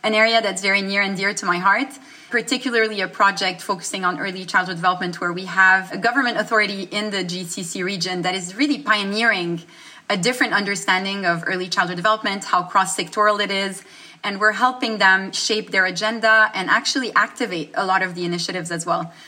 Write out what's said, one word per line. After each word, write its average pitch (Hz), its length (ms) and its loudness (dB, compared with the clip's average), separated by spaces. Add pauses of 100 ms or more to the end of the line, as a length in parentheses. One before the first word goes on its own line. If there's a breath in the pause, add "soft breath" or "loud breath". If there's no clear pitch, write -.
an 214 120 0
area 226 260 4
that's 190 220 -4
very 196 180 2
near 196 220 -2
and 196 160 -2
dear 196 160 -2
to 202 100 -8
my 175 140 0
heart, 202 300 2 (420 loud breath)
particularly 226 720 0
a 185 60 -2
project 185 520 2
focusing 190 460 -4
on 180 120 0
early 185 280 -6
childhood 185 300 0
development 180 440 -2
where 180 100 -2
we 180 140 -6
have 190 480 4
a - 60 -6
government 240 400 0
authority 202 460 0
in 208 260 -6
the 196 140 -4
G 175 200 -6
C 170 180 -8
C 185 200 -8
region 180 400 -4
that 185 120 0
is 180 200 -6
really 269 240 0
pioneering 196 840 0 (480 loud breath)
a 208 80 0
different 233 380 0
understanding 196 720 0
of 170 200 0
early 185 220 -2
childhood 175 300 0
development, 208 460 0
how 180 180 2
cross-sectoral 196 840 0
it 202 60 -4
is, 196 320 -4 (420 loud breath)
and 196 160 -4
we're 214 120 6
helping 240 460 0
them 190 340 4
shape - 380 -2
their 190 160 2
agenda 214 680 2
and 190 160 -4
actually 247 460 0
activate 196 600 -2
a 196 120 -2
lot 185 160 2
of 180 140 -4
the 175 80 -4
initiatives 175 460 -4
as 165 140 -6
well. 170 280 -2 (160 loud breath)